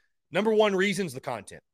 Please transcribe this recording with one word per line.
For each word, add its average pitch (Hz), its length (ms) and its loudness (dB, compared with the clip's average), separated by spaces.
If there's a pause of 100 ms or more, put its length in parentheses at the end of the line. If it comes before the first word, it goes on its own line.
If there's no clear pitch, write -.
(320)
number 214 200 2
one 214 220 4
reason 190 320 0
is 123 80 -10
the 127 60 -14
content. 104 420 -10 (120)